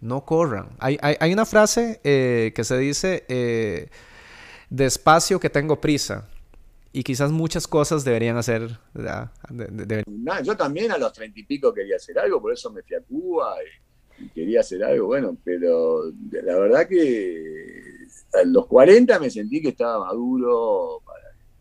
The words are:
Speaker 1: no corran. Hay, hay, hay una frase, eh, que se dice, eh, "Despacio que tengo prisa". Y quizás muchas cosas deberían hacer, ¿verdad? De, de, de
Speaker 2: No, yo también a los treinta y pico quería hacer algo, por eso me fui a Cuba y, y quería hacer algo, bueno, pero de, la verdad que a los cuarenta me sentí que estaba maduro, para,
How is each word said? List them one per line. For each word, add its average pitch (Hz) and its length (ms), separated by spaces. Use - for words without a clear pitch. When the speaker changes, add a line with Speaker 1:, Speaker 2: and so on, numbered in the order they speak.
Speaker 1:
no 123 240
corran. 127 540
Hay, 139 240
hay, 151 180
hay 165 120
una 214 140
frase, 220 580
eh, 123 500
que 117 100
se 127 140
dice, 143 500
eh, 117 600
"Despacio 156 720
que 151 100
tengo 147 300
prisa". 139 480
Y 131 120
quizás 143 280
muchas 160 360
cosas 147 360
deberían 117 340
hacer, 117 400
¿verdad? 113 380
De, 120 160
de, 98 200
de 107 200
Speaker 2:
No, 123 360
yo 202 140
también 180 360
a 165 60
los 120 140
treinta 110 280
y 104 40
pico 135 300
quería 98 220
hacer - 220
algo, 185 220
por 107 120
eso - 180
me 107 120
fui - 140
a - 60
Cuba 151 540
y, - 80
y - 40
quería 104 300
hacer 95 240
algo, 92 240
bueno, 117 360
pero 82 680
de, - 300
la 90 160
verdad 123 300
que 92 960
a 95 120
los 127 240
cuarenta 208 500
me 135 120
sentí 110 300
que 147 100
estaba 113 360
maduro, 117 1000
para, - 200